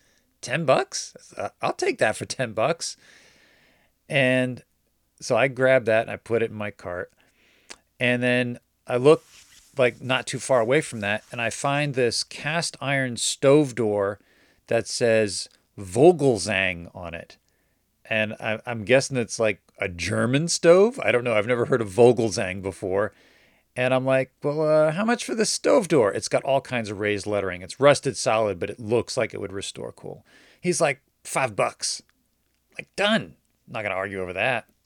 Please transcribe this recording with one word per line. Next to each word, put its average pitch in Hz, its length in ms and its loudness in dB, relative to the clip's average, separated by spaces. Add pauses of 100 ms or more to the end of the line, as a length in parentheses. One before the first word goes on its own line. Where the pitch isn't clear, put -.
(400)
"Ten 143 240 -6
bucks? - 500 -2 (220)
Uh, 98 140 -8 (100)
I'll - 140 -2
take 359 240 -4
that 110 180 2
for - 80 -8
ten 113 300 -6
bucks." 135 420 -2 (1120)
And 127 540 0 (580)
so - 160 -2
I 123 120 2
grab 131 360 2
that, 110 180 2
and - 80 -8
I 104 60 -10
put 113 260 -2
it 113 80 -2
in 110 60 -14
my 104 140 -8
cart. 90 420 -10 (840)
And 123 240 0
then 123 380 -2 (260)
I 123 100 -2
look, 143 280 4 (520)
like, 120 240 0
not 127 280 -4
too 131 100 -6
far 127 220 2
away 123 200 2
from 120 200 -8
that, 104 320 -2
and 120 80 -8
I 113 100 -2
find 143 440 -2
this 120 280 0
cast - 580 -6
iron 131 360 -2
stove 139 580 2
door 104 460 0 (480)
that 117 180 0
says 110 600 0 (280)
Vogelzang 98 1200 2
on 87 200 -12
it. - 220 -16 (720)
And 110 260 -2
I, 110 300 -8
I'm 117 200 -8
guessing 131 320 2
it's, 117 240 -4
like, 107 200 0 (200)
a 98 80 -4
German 110 580 -2
stove. 185 560 4
I 104 80 0
don't 120 140 2
know. 123 100 0
I've 107 140 0
never 120 160 2
heard 127 160 0
of 107 100 -6
Vogelzang 107 720 4
before. 98 500 -4 (640)
And 127 180 0
I'm 131 120 0
like, 131 280 0 (120)
"Well, 147 180 -2
uh, 156 300 4
how 185 120 -4
much 233 200 -2
for - 100 -6
this 220 160 -2
stove 254 380 2
door?" 120 240 4
It's 110 160 -6
got 127 160 0
all 135 160 2
kinds 117 300 -6
of 101 100 -8
raised 104 260 -2
lettering. 95 360 -4
It's - 180 -10
rusted 135 360 4
solid, 110 440 0
but 98 100 -6
it - 80 -12
looks 110 380 -2
like 117 180 -4
it 101 60 -10
would 95 120 -10
restore 98 380 -12
cool. - 340 -18 (360)
He's 175 200 -2
like, 147 220 0 (220)
"Five 131 320 -2
bucks." - 460 -4 (720)
Like, - 180 -16
done. 190 400 0 (340)
Not 113 140 -8
gonna 101 140 -4
argue 98 240 -4
over 90 120 -6
that. 110 340 -2 (200)